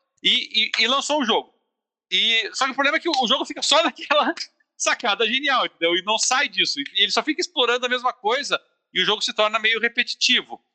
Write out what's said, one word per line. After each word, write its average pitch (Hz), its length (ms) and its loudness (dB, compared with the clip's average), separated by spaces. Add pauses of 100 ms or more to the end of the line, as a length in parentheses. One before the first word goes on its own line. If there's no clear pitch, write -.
(200)
e, 220 560 0
e, 226 60 2
e 226 60 2
lançou 277 320 0
o 254 40 0
jogo. 196 300 0 (560)
E, 208 420 0
só - 120 0
que 269 80 -2
o - 20 -8
problema 277 220 0
é - 40 0
que - 80 -4
o, 320 40 -2 (100)
o 214 60 0
jogo 294 160 0
fica 294 180 -10
só 311 180 4
<laughs> 339 40 2
naquela 302 500 0 (420)
sacada 233 480 0
genial, 254 420 0
entendeu? 165 280 0
E 185 80 0
não 214 160 0
sai 262 300 0
disso. 185 320 -2
E 196 240 -2
ele 196 80 -2
só 220 100 2
fica 311 180 -2
explorando 247 460 0
a - 20 -2
mesma 247 240 -2
coisa 220 480 -2 (320)
e 180 100 -2
o - 20 2
jogo 202 180 0
se 240 100 -2
torna 214 280 2
meio 220 200 0
repetitivo. 233 800 -2 (140)